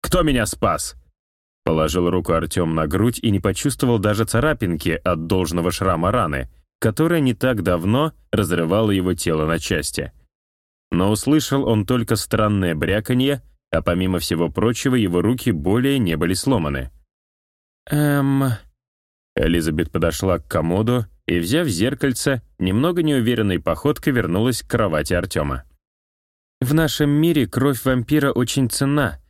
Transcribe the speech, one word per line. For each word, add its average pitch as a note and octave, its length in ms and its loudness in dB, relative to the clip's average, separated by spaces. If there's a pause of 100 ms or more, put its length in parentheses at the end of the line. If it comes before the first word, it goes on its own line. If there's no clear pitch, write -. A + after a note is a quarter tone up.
Кто F3+ 220 0
меня B2+ 220 2
спас?" - 500 -2 (680)
Положил D#2+ 460 2
руку F2 240 0
Артём E2 420 -2
на D#2+ 120 0
грудь A2 340 0
и A2 100 0
не G2 80 0
почувствовал A#2+ 600 0
даже G#2 260 0
царапинки G2+ 760 -2
от E2 260 -2
должного F2 440 0
шрама F2+ 400 0
раны, D#2 380 -2 (300)
которая D#3+ 400 0
не B2+ 140 2
так A#2 300 -2
давно G2 500 0 (180)
разрывала F#2+ 600 2
его F#2 220 0
тело D#2 320 -2
на E2 140 0
части. D2+ 520 -4 (800)
Но F#2 200 2
услышал C#3 560 0
он G#2+ 180 2
только A#2+ 300 0
странное G2+ 600 0
бряканье, B2 680 0 (280)
а E2 100 0
помимо F2+ 380 0
всего E2 300 0
прочего, B2 460 0
его F2 260 2
руки A#2+ 300 0
более A#2 480 0
не E2+ 180 0
были F2 160 0
сломаны. D2+ 580 -2 (960)
"Эм..." C#3+ 560 2 (880)
Элизабет D#2+ 560 0
подошла F2 480 0
к - 80 -14
комоду G#2 580 0 (220)
и, F2 120 0
взяв C#3 280 0
зеркальце, B2+ 760 -2 (160)
немного C#3+ 460 0
неуверенной A2+ 560 2
походкой C#3 540 -2
вернулась A2 500 0
к - 40 -20
кровати F2+ 460 0
Артёма. D2 500 -2 (960)
"В C3 140 0
нашем D3+ 360 2
мире D3+ 380 2
кровь C3 380 0
вампира C3+ 460 2
очень B2 380 0
ценна C#3 600 -2